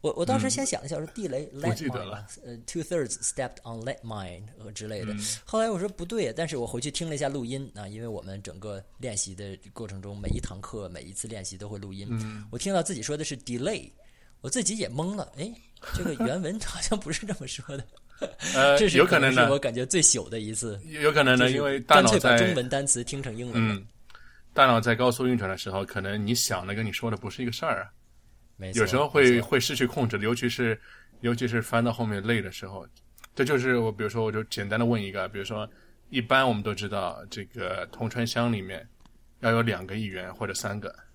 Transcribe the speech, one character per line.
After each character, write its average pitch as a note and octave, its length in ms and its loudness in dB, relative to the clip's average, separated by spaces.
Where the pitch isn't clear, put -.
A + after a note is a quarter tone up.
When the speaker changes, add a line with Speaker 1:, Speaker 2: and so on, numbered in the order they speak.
Speaker 1:
我， D3+ 100 0
我 F3 140 0
当 C4 120 4
时 C4 120 0
先 C#4 160 -2
想 - 160 -2
了 C3+ 40 -14
一 C#3+ 40 -10
下， E3 60 -4
Speaker 2:
嗯。 - 40 -4
Speaker 1:
我 D#3+ 60 -8
说 - 100 -16
“地 G#3 100 -6
雷， C#3+ 200 -4
Speaker 2:
不 B2+ 260 -4
记 C#3+ 160 -4
得 G#2 160 -6
了。 G#2 240 -12
Speaker 1:
landmine”， - 160 -18
呃， A#2+ 120 -14
“two E3 160 -6
thirds D3 400 -2
stepped - 400 -4
on A#2 200 -10
landmine”， G#2 600 -10
呃， G2 100 -14
之 G#2+ 140 -10
类 G#2+ 200 -8
的。 G#2 80 -6
Speaker 2:
嗯。 G#2 120 -6
Speaker 1:
后 A3 120 -2
来 A3+ 120 2
我 F#3+ 80 -2
说 G3 180 -4
“不 F3 80 -8
对”， F3 320 -2
但 D#3+ 100 -2
是 D3 120 -6
我 A#2+ 80 -4
回 A#2+ 160 -6
去 D3 80 -4
听 E3 180 -6
了 D3+ 60 -6
一 C3+ 40 -6
下 C#3 120 0
录 C3+ 160 -4
音 C3+ 280 -8
啊， G2+ 140 -10
因 G#2+ 140 -12
为 A#2+ 40 -10
我 G#2+ 140 -8
们 G2 220 -12
整 F#2 180 -14
个 G2+ 240 -12
练 A#2+ 180 -8
习 G2 180 -6
的 G2 240 -12
过 A2 160 -12
程 F#2+ 140 -12
中， G2+ 160 -12
每 G2+ 100 -8
一 - 100 0
堂 F#2 220 -8
课， G2+ 300 -10
每 E2 100 -12
一 D2+ 100 -16
次 - 160 -10
练 G#2+ 160 -10
习 F#2+ 140 -12
都 G#2 100 -12
会 G#2 120 -10
录 G2 120 -12
音。 G2 200 -12
Speaker 2:
嗯。 G#2+ 400 -8
Speaker 1:
我 B2 80 -8
听 G3 160 -2
到 E3+ 80 2
自 F3+ 120 -4
己 E3 80 -8
说 D3 140 -4
的 D#3 80 -6
是 D3 140 -6
“delay”， B2 520 -6
我 C3 80 -8
自 B3 120 0
己 G#3 140 -2
也 G#3 100 -2
懵 E3 300 -4
了 - 240 -10
，“哎， G#3 100 -6
这 F3+ 80 -4
个 E3 80 -2
原 F3 160 0
文 F#3+ 180 -4
好 - 180 -6
像 - 220 0
不 D3+ 100 -10
是 - 140 -4
这 G3+ 160 -6
么 C3 80 -10
说 - 260 -10
的。” C#3 80 -8
Speaker 2:
呃， C#3+ 220 8
Speaker 1:
这 G3+ 100 8
是， C3+ 120 6
Speaker 2:
有 D#3+ 80 10
可 E3+ 120 6
能 C3+ 120 6
的。 B2+ 60 4
Speaker 1:
可 B2 40 8
能 A#2 60 10
是 - 60 4
我 - 60 4
感 A#2 160 -2
觉 B2+ 120 -2
最 E3 160 4
糗 - 260 4
的 A2+ 120 -6
一 A2 120 -6
次。 A2 320 -6
Speaker 2:
有 D3+ 260 2
可 D3 120 6
能 B2+ 160 8
的， B2 80 8
Speaker 1:
就 C3 60 4
是 C#3 40 2
Speaker 2:
因 C#3+ 80 0
为 C#3 160 0
大 D3 220 10
脑 - 0 -
在 A2+ 160 8
Speaker 1:
干 - 20 6
脆 B2+ 100 6
把 A#2+ 60 10
中 A2+ 180 6
文 B2 140 -2
单 C#3 180 0
词 A#2+ 160 2
听 C#3 200 -6
成 A#2+ 140 -6
英 B2 140 -8
文 A2+ 180 2
了。 G#2 60 0
Speaker 2:
嗯， G2 120 -10
大 C3+ 120 10
脑 A#2 140 6
在 A#2 140 2
告 B2 160 4
诉 B2+ 160 -2
运 B2 100 2
转 G2 140 -2
的 F#2 80 -6
时 - 100 -8
候， F#2+ 160 -2
可 G2 160 -6
能 G2+ 240 -4
你 A2 80 0
想 F#2+ 320 0
的 G2+ 100 -6
跟 A2 120 -2
你 G2 60 -4
说 A2+ 180 -4
的 G#2 60 -2
不 - 120 -10
是 C3 140 -8
一 - 20 -2
个 A#2 60 -2
事 D#3+ 160 -6
儿 G2 160 0
啊。 - 80 -12
Speaker 1:
没 F#2 160 -10
错， A2+ 80 0
Speaker 2:
有 G#2 60 4
时 A2+ 100 0
候 C#3+ 120 4
会， C3+ 240 8
Speaker 1:
没 A#2+ 80 6
错。 - 80 -6
Speaker 2:
会 C#3 100 4
失 C3+ 160 0
去 B2+ 100 2
控 B2 240 0
制 A2+ 80 -2
的， G2+ 60 -2
尤 A2 100 2
其 A#2+ 160 -2
是， A2+ 320 -2
尤 A#2+ 120 2
其 A#2+ 140 -2
是 A2+ 120 0
翻 A#2 220 2
到 A#2+ 100 2
后 A2+ 140 -2
面 G2+ 160 -2
累 A2+ 180 0
的 F#2+ 120 -8
时 - 160 -12
候。 F#2+ 180 -12
这 C3+ 100 2
就 C#3 140 2
是 B2 200 2
我， A2 120 2
比 G#2+ 140 -6
如 G#2 40 -2
说， A2+ 160 -2
我 G#2+ 60 0
就 A2 140 -4
简 G2+ 220 -6
单 G#2+ 120 0
的 A#2+ 80 4
问 A#2 160 2
一 G2 80 -6
个， F#2+ 200 -4
比 G#2+ 60 -12
如 G2 80 -6
说， G#2+ 240 -6
一 C3 120 0
般 C3+ 260 4
我 A#2 80 2
们 G#2 80 -2
都 G#2+ 100 -2
知 G2 160 -6
道 F#2+ 400 -4
这 G2+ 180 -10
个 G2 440 -6
同 G#2+ 180 -6
传 A#2+ 160 -2
箱 A#2+ 260 0
里 G#2 120 0
面 F#2 260 -12
要 A#2 100 2
有 A2+ 100 4
两 G2 240 0
个 F#2+ 120 -8
议 A2 80 -4
员 F#2 280 -8
或 G#2 140 -6
者 F#2+ 80 -6
三 G2+ 240 -4
个。 G2+ 160 -10